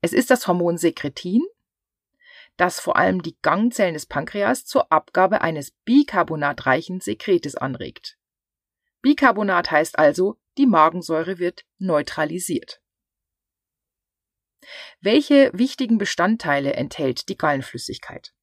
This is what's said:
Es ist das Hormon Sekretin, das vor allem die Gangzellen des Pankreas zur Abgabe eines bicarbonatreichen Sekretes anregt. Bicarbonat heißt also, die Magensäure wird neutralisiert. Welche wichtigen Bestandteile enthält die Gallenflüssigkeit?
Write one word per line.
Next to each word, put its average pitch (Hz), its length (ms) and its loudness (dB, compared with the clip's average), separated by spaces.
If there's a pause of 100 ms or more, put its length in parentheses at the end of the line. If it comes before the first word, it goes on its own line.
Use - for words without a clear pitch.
Es 175 120 -2
ist - 180 2
das - 160 0
Hormon 175 320 0
Sekretin, 180 640 -2 (1120)
das 180 240 -2
vor - 160 -4
allem 185 260 0
die - 220 -10
Gangzellen 190 500 0
des 151 140 -12
Pankreas 202 580 -4
zur - 260 0
Abgabe 185 500 2
eines 156 300 -6 (140)
bicarbonatreichen 170 1120 0
Sekretes - 540 -2
anregt. - 640 -10 (840)
Bicarbonat 208 680 2
heißt 156 300 0
also, 185 400 2 (180)
die 269 80 4
Magensäure 165 720 2
wird 175 300 -6 (100)
neutralisiert. 160 1040 -4 (2250)
Welche 277 540 6
wichtigen 226 460 0
Bestandteile 175 760 0
enthält - 560 -4
die - 80 -6
Gallenflüssigkeit? - 1040 -6